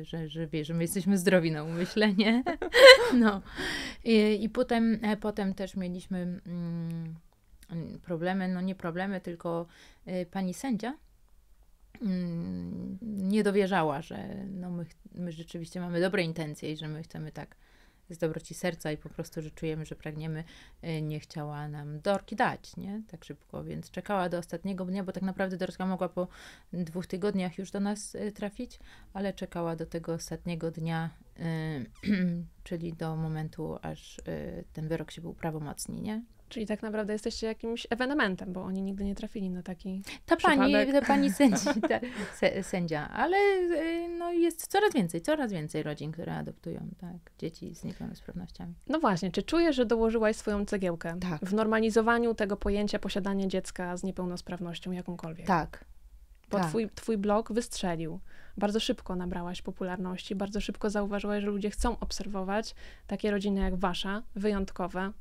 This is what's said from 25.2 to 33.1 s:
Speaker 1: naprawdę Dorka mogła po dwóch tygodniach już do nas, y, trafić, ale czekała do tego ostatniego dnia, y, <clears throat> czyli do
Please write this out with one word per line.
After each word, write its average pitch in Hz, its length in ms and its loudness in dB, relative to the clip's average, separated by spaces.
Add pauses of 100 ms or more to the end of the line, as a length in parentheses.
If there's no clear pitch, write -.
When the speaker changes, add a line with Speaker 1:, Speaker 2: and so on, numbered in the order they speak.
Speaker 1:
naprawdę 190 340 -2
Dorka 185 300 -4
mogła 185 220 0
po 180 200 -2 (440)
dwóch 175 340 -4
tygodniach 190 520 -2
już 190 120 -8
do 202 100 -4
nas, 208 340 -4
y, 202 180 -4
trafić, - 460 -8 (340)
ale 196 200 -2
czekała 170 440 -4
do 165 100 -6
tego 165 280 -4
ostatniego 165 560 -4
dnia, 165 400 -2 (920)
y, 180 400 2 (100)
<clears throat> - 100 -20
czyli 170 280 -6
do 160 240 -4